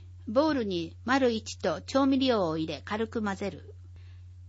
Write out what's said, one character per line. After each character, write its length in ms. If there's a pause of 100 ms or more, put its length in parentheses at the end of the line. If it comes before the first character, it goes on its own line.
(260)
ボ 220
ウ 60
ル 100
に 400
丸 280
一 260
と 240
調 240
味 120
料 300
を 80
入 100
れ 160
軽 260
く 140
混 140
ぜ 140
る。 240 (760)